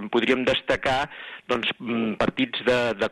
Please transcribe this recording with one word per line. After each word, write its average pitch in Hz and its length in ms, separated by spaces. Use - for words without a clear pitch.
Podríem 123 340
destacar, 131 640
doncs, 117 320
mm, 113 400
partits 113 480
de, 127 100
de 107 120